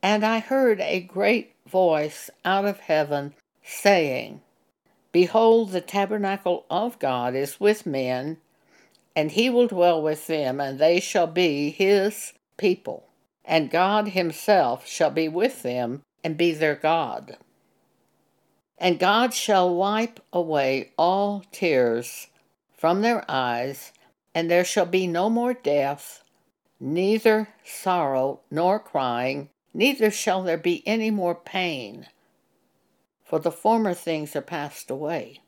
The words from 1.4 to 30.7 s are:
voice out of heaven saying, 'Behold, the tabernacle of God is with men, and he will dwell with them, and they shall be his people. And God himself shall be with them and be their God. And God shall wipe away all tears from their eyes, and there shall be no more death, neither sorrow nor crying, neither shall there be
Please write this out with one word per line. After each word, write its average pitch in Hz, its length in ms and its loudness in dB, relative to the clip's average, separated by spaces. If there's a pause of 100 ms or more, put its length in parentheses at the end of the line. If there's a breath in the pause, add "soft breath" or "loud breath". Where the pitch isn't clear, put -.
voice 156 640 0 (140)
out 196 200 0
of 202 160 -2
heaven 143 540 -2 (280)
saying, 147 800 0 (720)
'Behold, 226 580 4
the 185 100 -2
tabernacle 196 880 -2
of 214 300 -4
God 123 380 -2
is 139 240 -6
with 214 260 2
men, 135 520 -4 (760 soft breath)
and 156 160 0
he 240 200 2
will 240 180 4
dwell 175 340 2
with 151 240 -4
them, 143 340 -2
and 139 200 -6
they 170 180 6
shall 175 300 0
be 156 420 0
his 196 600 0 (240)
people. - 480 -2 (400)
And 160 280 0
God 202 380 2
himself 170 760 0
shall 156 240 0
be 156 180 -2
with 196 340 -2
them 123 400 -4 (200)
and 160 140 -6
be 170 160 2
their 151 240 0
God. 156 600 -2 (1400)
And 175 220 0
God 220 340 2
shall 180 400 2
wipe 214 460 -2 (120)
away 143 640 0
all 196 540 0
tears 123 800 0 (440)
from 180 300 0
their 233 260 0
eyes, 127 640 -4 (420 soft breath)
and 165 160 -2
there 175 160 4
shall 196 220 0
be 185 220 0
no 175 200 0
more 240 260 0
death, 143 680 -4 (560)
neither 214 680 0 (160)
sorrow 139 760 -2 (100)
nor 180 300 0
crying, 135 680 -4 (260)
neither 220 380 2
shall 190 320 -2
there 170 120 0
be 170 300 -2